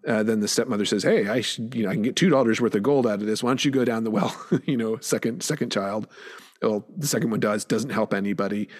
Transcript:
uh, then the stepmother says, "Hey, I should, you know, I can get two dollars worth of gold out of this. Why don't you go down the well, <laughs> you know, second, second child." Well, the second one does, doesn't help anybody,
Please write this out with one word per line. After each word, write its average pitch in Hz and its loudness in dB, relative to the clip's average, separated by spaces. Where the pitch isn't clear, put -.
uh, 110 2
then 110 0
the 104 0
stepmother 110 0
says, 98 0
"Hey, 175 2
I 117 0
should, 117 -6
you 113 0
know, 139 0
I - 0
can 104 0
get 120 -2
two 190 4
dollars 123 4
worth 117 2
of 104 2
gold 131 4
out 101 0
of 104 -4
this. 107 -2
Why 123 2
don't 131 0
you 147 2
go 131 2
down 113 0
the 113 -2
well, 107 0
<laughs> - 2
you 147 0
know, 113 -2
second, - -2
second 120 -4
child." 104 -2
Well, 107 0
the 147 -4
second 117 0
one 107 0
does, 107 0
doesn't 113 -2
help 104 0
anybody, 101 -2